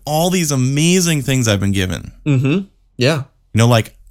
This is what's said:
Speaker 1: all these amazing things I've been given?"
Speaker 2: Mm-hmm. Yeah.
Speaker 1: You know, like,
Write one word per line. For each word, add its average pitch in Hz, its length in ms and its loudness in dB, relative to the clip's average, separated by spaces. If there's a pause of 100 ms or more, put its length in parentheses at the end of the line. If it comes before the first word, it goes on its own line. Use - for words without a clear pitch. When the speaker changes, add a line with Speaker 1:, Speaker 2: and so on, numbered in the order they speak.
Speaker 1:
all 156 240 0
these 175 220 -2
amazing 151 680 0
things 131 260 0
I've 101 120 0
been 101 120 -2
given?" 92 400 -4 (120)
Speaker 2:
Mm-hmm. 143 420 0 (300)
Yeah. 131 280 0 (280)
Speaker 1:
You - 60 0
know, 117 100 6
like, 117 300 0 (120)